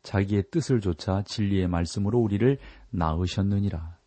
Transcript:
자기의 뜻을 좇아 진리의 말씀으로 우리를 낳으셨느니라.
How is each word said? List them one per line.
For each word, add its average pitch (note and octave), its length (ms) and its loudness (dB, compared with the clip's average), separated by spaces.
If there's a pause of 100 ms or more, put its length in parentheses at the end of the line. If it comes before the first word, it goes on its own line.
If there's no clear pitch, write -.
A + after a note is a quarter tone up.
자기의 G2 480 0
뜻을 C3+ 320 0
좇아 F#2+ 420 -2
진리의 G2 440 0
말씀으로 G2 520 0
우리를 A2+ 380 2 (320)
낳으셨느니라. F2 1160 -2